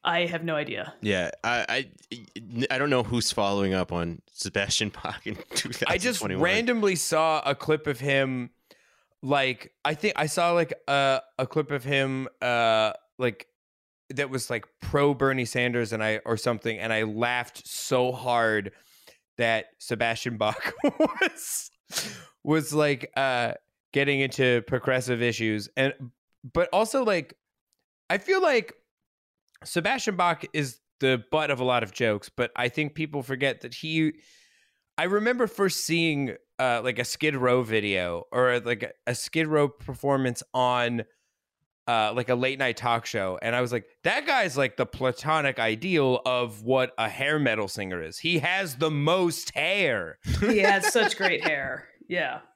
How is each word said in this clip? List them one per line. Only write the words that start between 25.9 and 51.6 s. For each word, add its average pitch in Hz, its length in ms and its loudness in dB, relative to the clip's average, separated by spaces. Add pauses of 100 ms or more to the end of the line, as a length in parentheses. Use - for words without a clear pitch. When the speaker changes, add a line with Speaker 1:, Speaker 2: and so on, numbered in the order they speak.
Speaker 3:
but 170 180 2
also, 220 320 2
like, 180 320 -2 (720)
I 185 100 0
feel 381 240 2
like 262 320 2 (880)
Sebastian 196 520 -2
Bach 175 280 2 (100)
is 139 260 -4 (200)
the 131 300 4
butt 151 200 2
of 127 100 0
a 127 40 0
lot 123 180 2
of 98 100 -6
jokes, 107 360 0
but - 280 -2
I 123 120 0
think 151 260 -4
people 147 280 -6
forget 131 380 -4
that 120 140 -14
he, 160 400 0 (840)
I 160 60 0
remember 220 420 2
first - 380 0
seeing, 156 500 0 (240)
uh, 120 240 2
like, 123 160 -2
a 131 60 -2
Skid 151 320 -2
Row 127 260 4
video 98 720 0
or, 123 280 4
like, 120 300 -4 (160)
a 123 80 -2
Skid 160 320 -2
Row 147 220 4
performance 131 720 -2 (120)
on, 123 500 2 (840)
uh, 110 280 2
like, 123 160 -2
a 123 60 6
late 131 220 0
night 127 200 0
talk 117 260 0
show. 95 380 -2
And 117 140 0
I 123 40 2
was 120 120 0
like, 117 120 -2 (200)
"That 247 220 0
guy's, 214 300 0
like, 135 220 0
the 127 80 2
platonic 135 720 -2
ideal 127 640 2
of 123 380 -2
what 127 340 2
a 113 120 0
hair 143 300 -2
metal 110 300 2
singer 92 340 -6
is. 80 160 -10
He 170 200 0
has 175 380 -2
the 156 140 0
most 160 640 0
hair." 143 640 -2 (220)
Speaker 1:
He 214 180 2
has 196 340 4
such 220 260 2
great 185 260 0
hair. 135 440 -4 (200)